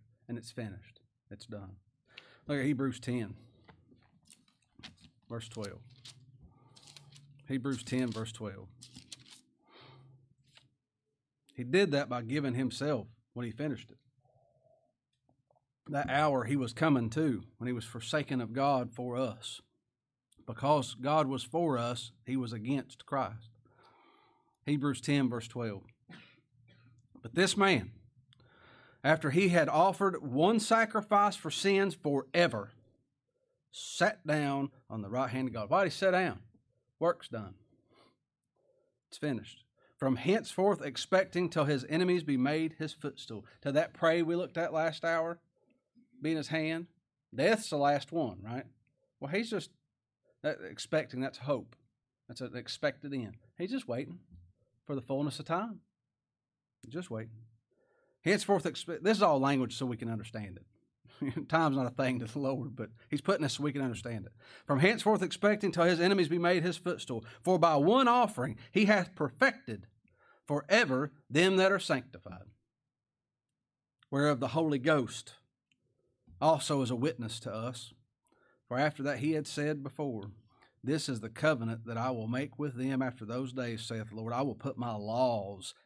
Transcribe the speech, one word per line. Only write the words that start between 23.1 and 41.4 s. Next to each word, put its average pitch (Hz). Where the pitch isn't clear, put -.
Hebrews 143
ten, 139
verse 117
twelve. 110
"But 113
this 185
man, 185
after 156
he 180
had 165
offered 180
one 160
sacrifice 214
for 156
sins 196
forever, 135
sat -
down 139
on 110
the 98
right 123
hand 131
of 110
God." 107
Why 190
did 175
he -
sit 190
down? 180
Work's -
done. 101
It's -
finished. 123
"From 131
henceforth 190
expecting 180